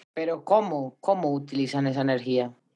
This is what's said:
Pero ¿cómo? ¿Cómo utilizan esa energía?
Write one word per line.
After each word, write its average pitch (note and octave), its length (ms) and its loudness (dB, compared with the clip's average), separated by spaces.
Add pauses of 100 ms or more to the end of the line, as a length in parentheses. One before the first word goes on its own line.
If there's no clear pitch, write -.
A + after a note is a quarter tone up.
(140)
Pero D#3+ 300 -4
¿cómo? E3 560 0
¿Cómo F3+ 320 0
utilizan C#3 540 -2
esa C3+ 160 0
energía? B2 500 0 (240)